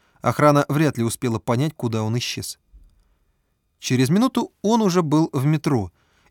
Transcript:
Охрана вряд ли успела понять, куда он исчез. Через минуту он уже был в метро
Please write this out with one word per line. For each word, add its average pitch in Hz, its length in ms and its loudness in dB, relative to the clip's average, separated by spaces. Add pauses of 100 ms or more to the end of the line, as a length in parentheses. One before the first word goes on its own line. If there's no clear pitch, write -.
(220)
Охрана 143 460 2
вряд 147 300 0
ли 117 60 0
успела 113 360 -4
понять, 127 360 -2
куда 113 280 -4
он 110 140 -2
исчез. - 420 -10 (1200)
Через 127 300 0
минуту 226 520 0
он 220 200 2
уже 180 200 2
был 156 320 2
в 131 120 -2
метро 143 460 0 (400)